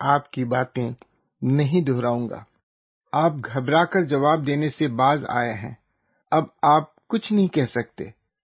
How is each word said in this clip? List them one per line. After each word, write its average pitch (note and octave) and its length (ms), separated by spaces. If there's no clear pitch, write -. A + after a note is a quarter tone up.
آپ C#3+ 300
کی C3 140
باتیں B2 460
نہیں C#3+ 380
دہراؤں A#2+ 480
گا۔ - 160
آپ D#3+ 200
گھبرا C#3 400
کر F#3 180
جواب D3 440
دینے D3 220
سے D3 200
باز C3 400
آئے A#2+ 260
ہیں۔ F#2+ 200
اب D3+ 140
آپ D3+ 460
کچھ A3 240
نہیں G3+ 140
کہہ D#3 180
سکتے۔ - 400